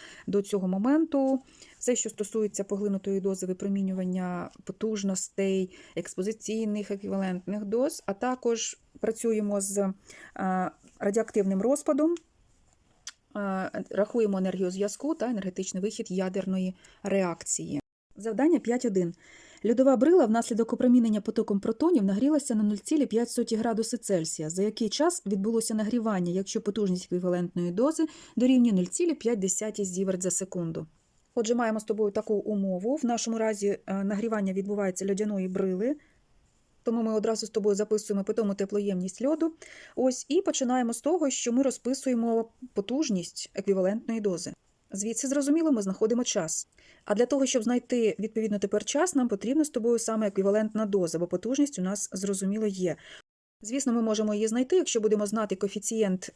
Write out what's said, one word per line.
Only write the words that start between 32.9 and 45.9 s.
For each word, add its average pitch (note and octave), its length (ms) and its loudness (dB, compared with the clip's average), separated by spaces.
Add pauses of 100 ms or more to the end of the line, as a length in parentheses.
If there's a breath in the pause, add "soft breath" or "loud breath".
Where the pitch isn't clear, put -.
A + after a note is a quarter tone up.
В D#4 80 -4
нашому A3+ 340 0
разі, G#3 480 0
е, G3 180 -2
нагрівання G#3 480 0
відбувається G3 540 -2
льодяної G3+ 420 0
брили. F#3+ 480 -2 (880 loud breath)
Тому A#3 200 0
ми A3 100 0
одразу A3 340 0
з - 40 -12
тобою G3+ 260 2
записуємо G#3 480 0
питому G#3 300 0
теплоємність G3 680 -2
льоду. D#4+ 300 0 (420 loud breath)
Ось, B3+ 320 0
і D#4+ 140 2
починаємо B3+ 500 0
з - 80 -6
того, D#4 300 2
що A#3+ 220 -2
ми B3+ 100 4
розписуємо A#3 880 0 (220)
потужність G#3+ 800 -2
еквівалентної G3 640 0
дози. F3+ 320 -4 (400)
Звідси, A3 360 -4
зрозуміло, D4 440 2
ми A3 100 2
знаходимо A3 420 0